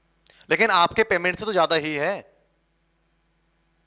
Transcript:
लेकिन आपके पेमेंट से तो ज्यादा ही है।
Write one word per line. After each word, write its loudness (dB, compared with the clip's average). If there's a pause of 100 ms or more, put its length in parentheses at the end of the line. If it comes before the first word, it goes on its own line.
(500)
लेकिन 2
आपके 2
पेमेंट -2
से -10
तो -4
ज्यादा 2
ही -2
है। -6 (1500)